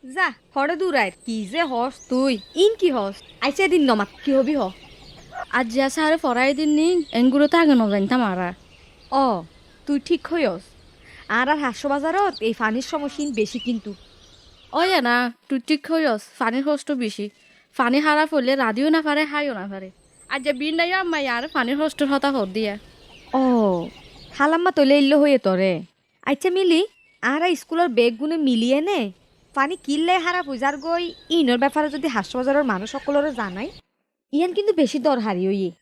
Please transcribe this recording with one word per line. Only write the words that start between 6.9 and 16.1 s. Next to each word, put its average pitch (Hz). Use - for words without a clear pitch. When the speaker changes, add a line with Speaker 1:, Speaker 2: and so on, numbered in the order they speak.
Speaker 2:
এঙ্গুলো 262
তো -
আগে 294
ন -
জানতাম 208
আরা। 180
Speaker 1:
অ, -
তুই 285
ঠিক 349
হইস। 226
আর 254
আর 302
হাস্য 240
বাজারত 330
এই 226
ফানির 226
সমস্যা 294
বেশি 220
কিন্তু। 220
Speaker 2:
অয়া 359
না, 240
তুই 269
ঠিক 302
হইস, 294